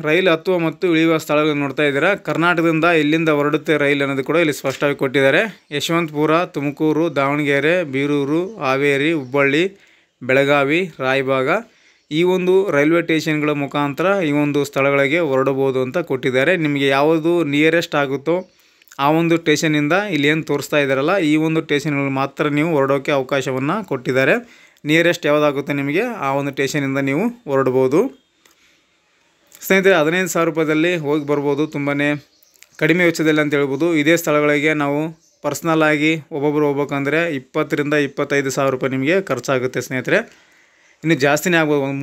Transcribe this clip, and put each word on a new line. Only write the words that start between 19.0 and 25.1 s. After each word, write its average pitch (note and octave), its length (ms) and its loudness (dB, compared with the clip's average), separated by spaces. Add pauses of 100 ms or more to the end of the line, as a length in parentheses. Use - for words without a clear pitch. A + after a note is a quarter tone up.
ಒಂದು E3 260 2
ಸ್ಟೇಷನಿಂದ D3+ 580 0 (180)
ಇಲ್ಲಿ C#3+ 140 0
ಏನು D#3 160 0
ತೋರಿಸ್ತಾ C#3+ 360 -2
ಇದ್ದಾರಲ್ಲ, C#3 380 0
ಈ D#3 180 2
ಒಂದು D#3+ 260 0
ಸ್ಟೇಷನ್ಗಳು C#3+ 480 -2
ಮಾತ್ರ C3+ 480 -2
ನೀವು D#3 140 0
ಹೊರಡೋಕ್ಕೆ C#3 400 0
ಅವಕಾಶವನ್ನು C3+ 640 -2 (120)
ಕೊಟ್ಟಿದ್ದಾರೆ. C3+ 460 0 (520)
ನಿಯರೆಸ್ಟ್ E3 400 2